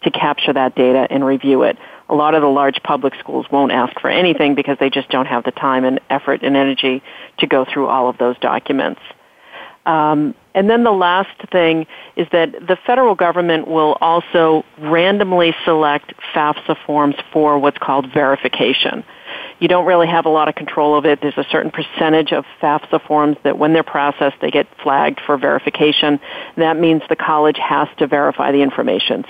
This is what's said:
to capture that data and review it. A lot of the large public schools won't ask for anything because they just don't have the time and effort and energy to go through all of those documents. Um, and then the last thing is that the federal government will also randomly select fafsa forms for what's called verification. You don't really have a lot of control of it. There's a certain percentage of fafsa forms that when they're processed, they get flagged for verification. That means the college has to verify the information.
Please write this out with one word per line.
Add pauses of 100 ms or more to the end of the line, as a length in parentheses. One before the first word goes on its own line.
to
capture
that
data
and
review
it. (300)
A
lot
of
the
large
public
schools
won't
ask
for
anything
because
they
just
don't
have
the
time
and (100)
effort
and
energy (380)
to
go
through
all
of
those
documents. (840)
Um, (180)
and
then
the
last (160)
thing (280)
is
that
the
federal
government
will
also (140)
randomly (100)
select (200)
fafsa
forms (160)
for
what's
called
verification. (560)
You
don't
really
have
a
lot
of
control
of
it.
There's
a
certain
percentage
of (160)
fafsa
forms
that
when
they're
processed,
they
get (140)
flagged
for
verification. (360)
That
means
the
college
has (100)
to
verify
the
information.